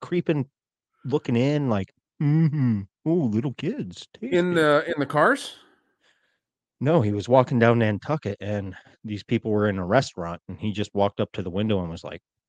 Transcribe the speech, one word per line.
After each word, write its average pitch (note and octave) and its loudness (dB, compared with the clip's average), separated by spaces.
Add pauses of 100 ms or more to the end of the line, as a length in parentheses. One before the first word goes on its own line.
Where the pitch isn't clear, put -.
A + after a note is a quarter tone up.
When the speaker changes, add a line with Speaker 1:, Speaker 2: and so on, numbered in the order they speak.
Speaker 1:
creeping, E3+ -2 (560)
looking C3+ 0
in, C#3 2
like, G2+ -2 (280)
"Mm-hmm. D3 2 (260)
Ooh, E3 2
little A#2 -2
kids. C3+ -8 (240)
Speaker 2:
In F3+ 2
Speaker 1:
Tasty." - 0
Speaker 2:
the, D3+ 4
in D#3+ -4
the C#3 -2
cars? F3+ 0 (1200)
Speaker 1:
No, D3 4
he G#2 2
was G#2 -4
walking B2+ 4
down A#2 6
Nantucket, G#2+ -2
and G2 -6 (280)
these G#2 -8
people A2+ -2
were G#2 2
in F#2+ -2
a F2+ -4
restaurant, F2 -2
and F#2+ -12
he A2 -2
just G2+ -4
walked G2 0
up G#2+ -4
to - -6
the F2+ -8
window G2+ 0
and E2+ -6
was D#2 -12
like, E2 -14 (280)